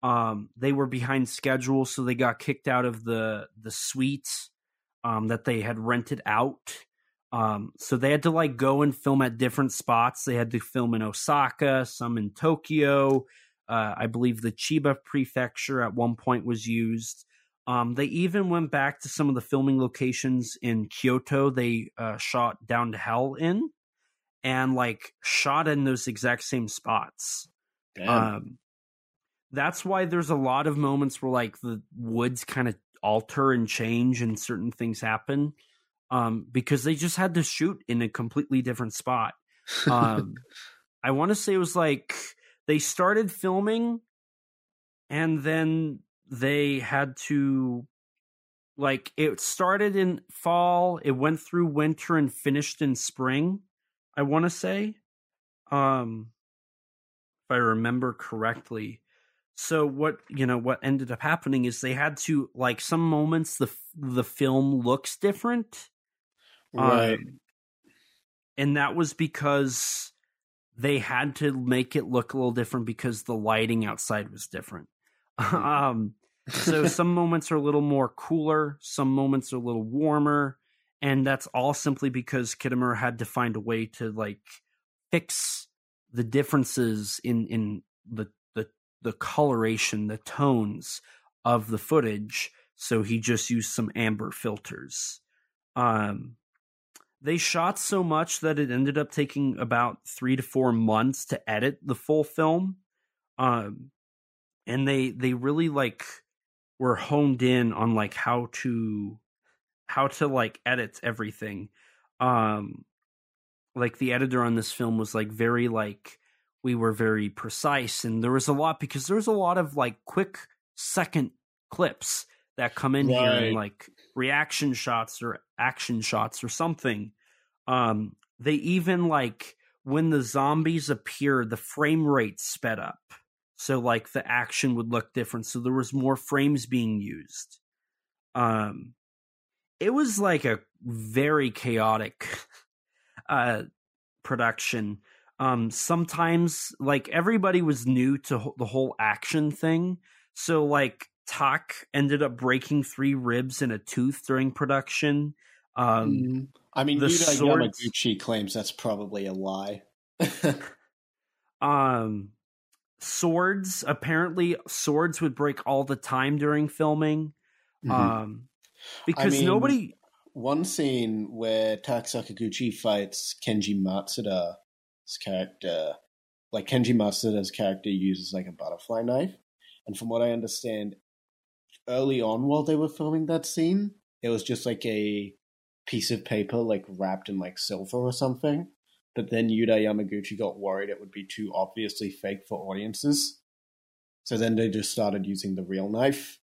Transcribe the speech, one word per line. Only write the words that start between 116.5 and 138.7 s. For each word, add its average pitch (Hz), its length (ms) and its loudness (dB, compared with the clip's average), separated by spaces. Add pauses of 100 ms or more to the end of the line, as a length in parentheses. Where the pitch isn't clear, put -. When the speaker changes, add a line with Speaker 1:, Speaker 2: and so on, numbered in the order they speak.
Speaker 1:
we 127 100 0
were 113 200 2
very 107 360 2
precise, 131 760 -2
and 113 180 0
there 123 80 2
was 131 160 2
a 147 60 4
lot, 156 260 0
because 135 260 -6
there 196 120 0
was 220 100 0
a 226 40 2
lot 185 280 2
of, 147 160 -2
like, 123 280 -2
quick - 360 -4 (340)
second - 560 0 (400)
clips - 560 -2 (320)
that 123 160 0
come 135 220 0
in 139 120 4
here 127 120 4
and, 123 260 4
Speaker 2:
Right. 110 80 0
Speaker 1:
like, 104 380 -8 (240)
reaction 139 580 0
shots 113 480 -4
or 117 200 -8 (180)
action 123 420 -2
shots 110 420 -4
or 120 60 -6
something. 120 640 -4 (560)
Um, 113 480 0 (240)
they 143 140 0
even, 175 560 2
like, 135 460 -2 (280)
when 156 260 2
the 143 140 4
zombies 147 640 0
appeared, 131 640 0
the 113 60 -4
frame 151 500 0
rate 120 320 2
sped - 400 -6
up. - 200 -10 (580)
So, 135 220 -2
like, 117 320 0
the - 180 -4
action 123 460 0
would 117 160 -2
look 117 220 -2
different. 117 320 -4
So - 160 -8
there 127 100 0
was 131 220 0
more 135 240 2
frames 139 480 2
being 117 340 0
used. - 600 -12 (760)
Um, 113 600 -2 (840)